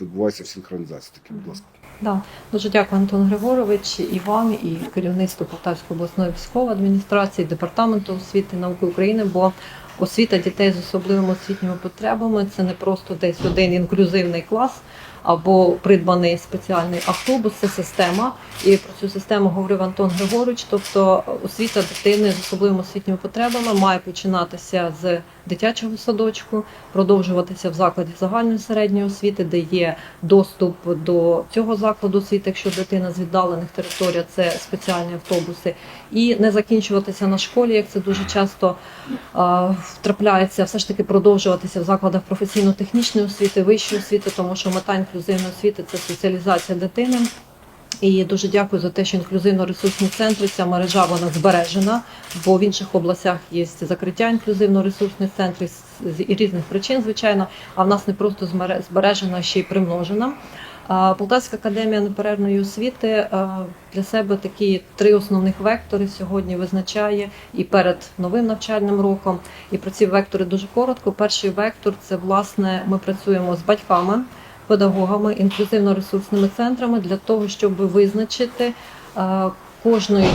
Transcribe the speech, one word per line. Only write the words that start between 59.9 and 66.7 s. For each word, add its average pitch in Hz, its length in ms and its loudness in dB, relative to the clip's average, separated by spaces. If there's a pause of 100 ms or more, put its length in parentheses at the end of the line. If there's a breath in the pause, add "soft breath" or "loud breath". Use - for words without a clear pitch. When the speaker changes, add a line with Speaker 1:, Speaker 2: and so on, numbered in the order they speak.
Speaker 2:
А, 190 260 4
Полтавська 226 420 -2
академія 214 440 -2
неперервної 202 600 0
освіти, 220 720 -2
а, 190 340 -2 (300)
для 190 80 -2
себе 202 340 0
такі 196 440 0 (160)
три 208 180 6
основних 190 460 2
вектори 202 480 -2
сьогодні 185 480 -4
визначає 202 720 -2 (240 loud breath)